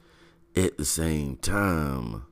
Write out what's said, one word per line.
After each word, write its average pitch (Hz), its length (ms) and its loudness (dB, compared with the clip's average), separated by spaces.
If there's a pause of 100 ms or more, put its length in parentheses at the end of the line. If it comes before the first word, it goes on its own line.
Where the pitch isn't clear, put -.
(560)
at 92 220 4
the 76 80 -4
same 76 520 0
time 71 960 0